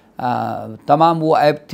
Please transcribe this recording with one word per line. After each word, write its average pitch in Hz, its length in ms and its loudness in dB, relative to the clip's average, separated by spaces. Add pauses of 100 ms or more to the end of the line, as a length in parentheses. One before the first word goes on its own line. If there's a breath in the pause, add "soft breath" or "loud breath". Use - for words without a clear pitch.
(200 soft breath)
आ, 113 480 -6 (200)
तमाम 160 320 2
वो 156 180 2
ऐप 147 360 0